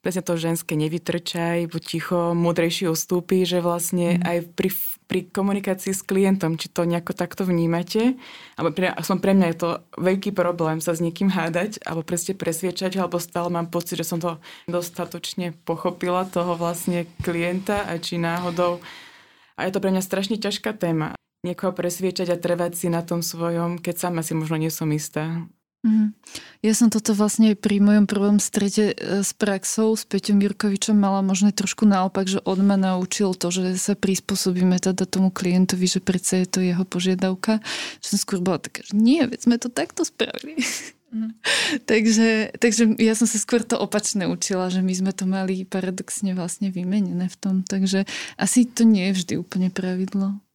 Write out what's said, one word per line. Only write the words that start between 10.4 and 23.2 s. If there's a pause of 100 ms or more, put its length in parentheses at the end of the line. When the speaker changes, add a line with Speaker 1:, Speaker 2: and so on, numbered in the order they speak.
Speaker 1:
sa
s
niekým
hádať,
alebo
proste
presviečať,
alebo
stále
mám
pocit,
že
som
to (260)
dostatočne (100)
pochopila,
toho
vlastne (160)
klienta,
a
či
náhodou, (720)
a
je
to
pre
mňa
strašne
ťažká
téma, (280)
niekoho
presviečať
a
trvať
si
na
tom